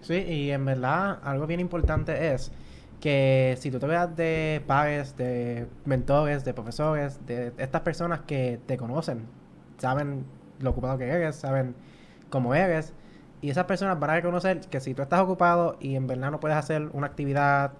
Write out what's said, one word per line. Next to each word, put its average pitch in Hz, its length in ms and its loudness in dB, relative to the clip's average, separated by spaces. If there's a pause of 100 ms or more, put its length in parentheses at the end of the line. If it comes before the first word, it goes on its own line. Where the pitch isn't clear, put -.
Sí, 165 140 -2
y 165 360 -2
en 139 140 0
verdad 135 580 0
algo 139 240 -2
bien 170 120 -2
importante 160 760 0
es - 180 -4 (480)
que 135 600 4
si 143 120 -4
tú 127 80 -2
te 135 80 -2
veas 170 280 0
de 160 520 0
pares, 143 500 2
de 120 500 -2 (180)
mentores, 139 600 2
de 127 80 -2
profesores, 143 720 -2
de 120 320 -6
estas 135 240 -2
personas 170 400 -2
que 127 460 -2
te 131 100 -2
conocen, 123 480 -4 (520)
saben 139 480 -2 (340)
lo 131 120 0
ocupado 127 280 -2
que 127 80 -4
eres, 156 280 0
saben 135 380 0 (560)
cómo 127 240 0
eres, 160 400 2 (480)
y 147 80 -4
esas 170 160 0
personas 185 340 0
van 147 120 2
a - 20 4
reconocer 175 460 2
que - 200 -6
si 131 140 -6
tú 131 80 -4
estás 175 200 4
ocupado 175 580 4
y 135 160 -2
en 135 100 0
verdad 127 240 -2
no 151 100 -4
puedes 151 160 2
hacer 151 380 0
una 143 140 -2
actividad, 143 720 2